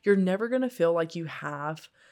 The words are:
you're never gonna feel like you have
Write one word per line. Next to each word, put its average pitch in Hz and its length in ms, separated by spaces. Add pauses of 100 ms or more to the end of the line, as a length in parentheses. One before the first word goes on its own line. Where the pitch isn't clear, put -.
you're 202 120
never 196 320
gonna 254 220
feel 170 240
like 165 200
you 170 120
have 147 640 (240)